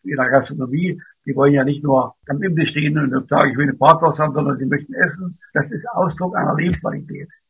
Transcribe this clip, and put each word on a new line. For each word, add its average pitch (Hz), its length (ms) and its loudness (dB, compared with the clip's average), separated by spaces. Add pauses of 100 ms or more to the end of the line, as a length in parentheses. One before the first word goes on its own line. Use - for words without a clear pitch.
wie 143 80 -8
in 143 60 -2
der 127 120 2
Gastronomie. 135 720 0 (260)
Die 131 100 -4
wollen 139 160 6
ja 135 120 4
nicht 147 180 -2
nur 135 320 2 (140)
am 143 140 -2
Imbiss 165 280 0
stehen 147 280 0
und 131 300 0
sagen, 143 240 4
„Ich 117 40 -4
will 143 120 2
eine 131 60 -2
Bratwurst 156 440 2
haben“, 147 160 0
sondern 143 240 0
sie 131 80 -4
möchten 143 280 -4
essen. 180 360 -2 (240)
Das - 160 0
ist 226 200 -8
Ausdruck 185 460 -2
einer 151 180 0
Lebensqualität. 151 720 -4 (220)